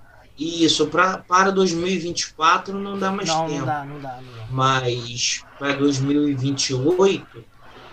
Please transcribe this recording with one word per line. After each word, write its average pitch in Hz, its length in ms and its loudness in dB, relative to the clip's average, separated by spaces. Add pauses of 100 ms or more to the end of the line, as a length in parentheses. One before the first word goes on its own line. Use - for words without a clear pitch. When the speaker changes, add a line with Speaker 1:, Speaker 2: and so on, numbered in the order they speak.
(380)
Speaker 1:
Isso, 160 500 2
pra, 185 300 2
para 190 340 2
dois 190 200 4
mil 170 140 -2
e 185 120 0
vinte 165 240 -4
e - 120 -12
quatro 180 440 2
não 196 200 -6
dá 190 140 0
mais 196 160 -4
Speaker 2:
Não, 160 140 0
não 160 60 -2
Speaker 1:
tempo. 143 180 -4
Speaker 2:
dá, 147 180 -4
não 143 160 -12
dá, 131 200 -12
não 127 160 -18
dá. 113 140 -14
Speaker 1:
Mas 123 920 0 (140)
pra 139 160 -2
dois 139 260 2
mil 147 280 2
e 143 60 0
vinte 131 360 -2
e 135 40 -2
oito, 160 720 0 (480)